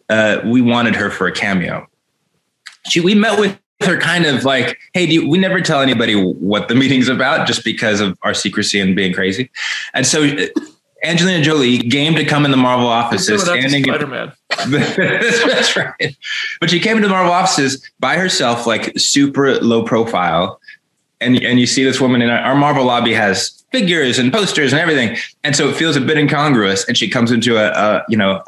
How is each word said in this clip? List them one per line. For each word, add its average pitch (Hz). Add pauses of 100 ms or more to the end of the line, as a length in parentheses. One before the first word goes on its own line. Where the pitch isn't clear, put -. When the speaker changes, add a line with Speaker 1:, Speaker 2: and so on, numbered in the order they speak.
Speaker 1:
uh, 110
we 120
wanted 117
her 101
for 95
a 87
cameo. 85 (1000)
She, -
we 185
met 208
with 196 (240)
her 180
kind 170
of 127
like, 131 (160)
"Hey, 180
do 160
you," 156
we 160
never 190
tell 151
anybody 113
what 98
the 120
meeting's 131
about 131
just 113
because 107
of 98
our 104
secrecy 101
and 95
being 95
crazy. 95 (440)
And 131
so, 156
uh, 95 (580)
Angelina 175
Jolie 135
game 139
to 156
come 147
in 139
the 135
Marvel 123
offices, 117
Speaker 2:
Without 175
the 135
Speaker 1:
standing 139
in 135
Speaker 2:
Spider-Man. 143 (160)
Speaker 1:
<laughs> -
That's 220
right. - (440)
But 165
she 175
came 220
into 208
the 190
Marvel 180
offices 151 (120)
by 135
herself, 143
like, 107
super 139
low 117
profile. 90 (600)
And, 123
and 123
you 123
see 131
this 131
woman 127
in 120
our, 117
our 127
Marvel 143
lobby 120
has 101
figures 170
and 127
posters 156
and 147
everything. 147 (280)
And 147
so 160
it -
feels 165
a 139
bit 151
incongruous. 139
And 120
she 110
comes 117
into 117
a, 107
a, 104
you 110
know, 98